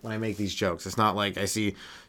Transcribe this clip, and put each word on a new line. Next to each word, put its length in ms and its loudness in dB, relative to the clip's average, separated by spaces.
when 120 -8
I 60 -4
make 180 -2
these 180 -2
jokes. 320 0
It's 100 -6
not 200 6
like 200 2
I 80 0
see 300 0